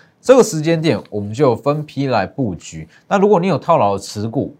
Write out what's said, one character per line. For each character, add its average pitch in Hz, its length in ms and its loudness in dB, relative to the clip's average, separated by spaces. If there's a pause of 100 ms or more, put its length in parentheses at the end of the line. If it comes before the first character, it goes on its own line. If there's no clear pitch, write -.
(200)
这 262 160 4
个 254 60 8
时 160 180 -2
间 160 220 0
点 135 180 0 (120)
我 104 80 -6
们 104 120 -8
就 120 240 2
分 147 300 -4
批 139 220 -6
来 113 180 0
布 104 300 -6
局。 80 340 -16 (180)
那 196 120 0
如 202 100 4
果 202 100 4
你 170 60 -2
有 165 140 0
套 165 180 0
牢 101 160 2
的 98 60 -4
持 104 280 -8
股， 113 320 -6